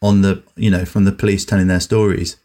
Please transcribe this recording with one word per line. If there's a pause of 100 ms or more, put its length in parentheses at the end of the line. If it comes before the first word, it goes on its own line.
on
the, (140)
you
know,
from
the
police
telling
their
stories.